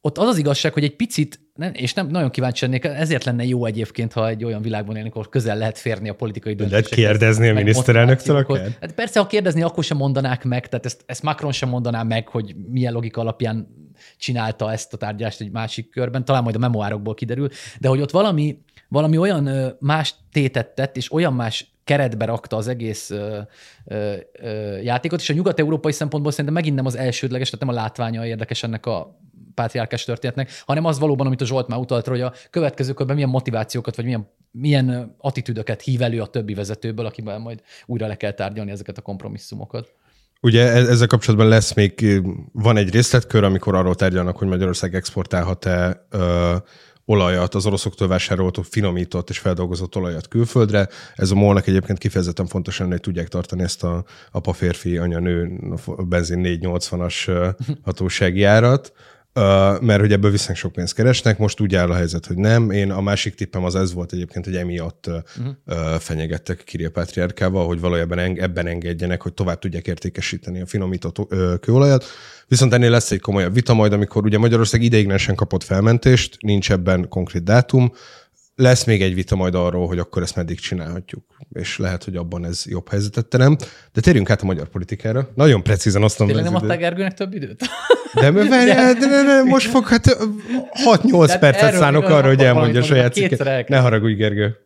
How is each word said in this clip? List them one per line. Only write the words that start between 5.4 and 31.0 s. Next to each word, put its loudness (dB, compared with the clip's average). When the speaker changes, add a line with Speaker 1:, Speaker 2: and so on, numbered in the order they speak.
Speaker 1:
lehet -4
férni -6
a -8
politikai -8
Speaker 2:
Lehet -2
Speaker 1:
döntésekhez, 2
Speaker 2:
kérdezni 4
a 4
Speaker 1:
meg 2
Speaker 2:
miniszterelnöktől 4
Speaker 1:
motivációkhoz. -2
Speaker 2:
akár? -14
Speaker 1:
Hát -12
persze, -2
ha 2
kérdezni, 0
akkor -2
sem -4
mondanák -2
meg, -4
tehát -6
ezt, -12
ezt -14
Macron -6
sem -4
mondaná -4
meg, -4
hogy -8
milyen -2
logika -6
alapján -6
csinálta -6
ezt -10
a -14
tárgyást -8
egy -12
másik -10
körben, -6
talán 0
majd -2
a -2
memoárokból -4
kiderül, -6
de 0
hogy 2
ott -4
valami, 0
valami 2
olyan, 0
ö, -4
más -2
tétet -2
tett, -6
és -10
olyan 0
más -6
keretbe 0
rakta -6
az -6
egész, -8
ö, -8
ö, -6
ö, -10
játékot, -4
és -8
a 0
nyugat-európai -2
szempontból -4
szerintem -4
megint -2
nem -2
az -6
elsődleges, -4
tehát -8
nem -4
a -4
látványa -6
érdekes -8
ennek -8
a -8
pátriárkás -6
történetnek, -8
hanem -2
az 0
valóban, 0